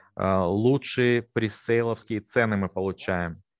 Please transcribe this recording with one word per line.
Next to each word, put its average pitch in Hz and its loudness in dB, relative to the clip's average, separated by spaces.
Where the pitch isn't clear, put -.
э, 95 0
лучшие 120 2
пресейловские 113 -2
цены 110 0
мы 98 0
получаем. 90 -4